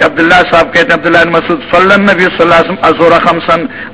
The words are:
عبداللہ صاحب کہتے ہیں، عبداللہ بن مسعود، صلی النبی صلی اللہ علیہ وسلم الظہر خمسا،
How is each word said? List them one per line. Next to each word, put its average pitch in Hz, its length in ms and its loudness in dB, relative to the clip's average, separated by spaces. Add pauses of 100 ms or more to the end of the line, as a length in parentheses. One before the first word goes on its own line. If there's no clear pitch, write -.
عبداللہ 165 320 2 (120)
صاحب 165 220 0
کہتے 170 160 0
ہیں، 170 100 0
عبداللہ 170 260 2
بن 170 80 -4
مسعود، 165 280 -2 (100)
صلی 185 220 2
النبی 202 300 2
صلی 170 200 0
اللہ 165 160 2
علیہ 160 120 -2
وسلم - 180 -4
الظہر 165 380 2
خمسا، 165 280 -2 (380)